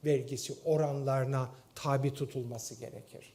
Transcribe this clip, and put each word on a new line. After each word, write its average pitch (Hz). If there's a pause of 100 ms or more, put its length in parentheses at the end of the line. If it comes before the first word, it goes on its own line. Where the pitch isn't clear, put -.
vergisi 139 (120)
oranlarına 139 (260)
tabi 139
tutulması 120
gerekir. -